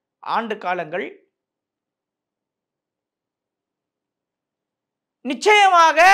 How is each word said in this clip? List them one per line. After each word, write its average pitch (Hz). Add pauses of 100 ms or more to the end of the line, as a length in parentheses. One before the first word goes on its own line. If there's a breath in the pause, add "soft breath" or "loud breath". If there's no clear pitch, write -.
(240)
ஆண்டு 214
காலங்கள் 180 (4000)
நிச்சயமாக 339 (140)